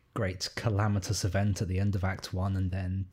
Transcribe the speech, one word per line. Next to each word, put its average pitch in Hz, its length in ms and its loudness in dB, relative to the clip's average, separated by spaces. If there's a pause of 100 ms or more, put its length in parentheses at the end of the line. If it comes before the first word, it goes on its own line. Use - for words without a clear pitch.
(140)
great 92 420 -2
calamitous 104 680 2
event 98 380 2
at 90 40 -2
the 92 120 0
end 98 160 2
of 92 80 0
Act 95 280 -4
One, 95 260 0
and 95 120 0
then 92 440 -2